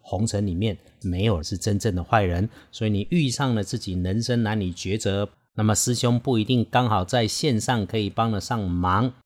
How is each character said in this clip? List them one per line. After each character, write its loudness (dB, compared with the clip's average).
红 -4
尘 -2
里 -2
面 -2
没 -2
有 2
是 -8
真 -2
正 0
的 -2
坏 2
人， 0
所 -4
以 0
你 -2
遇 2
上 0
了 0
自 -6
己 -8
人 0
生 0
男 0
女 -2
抉 -4
择， -2
那 -2
么 4
师 2
兄 2
不 0
一 2
定 2
刚 4
好 2
在 0
线 0
上 0
可 -2
以 0
帮 0
得 -2
上 -4
忙 2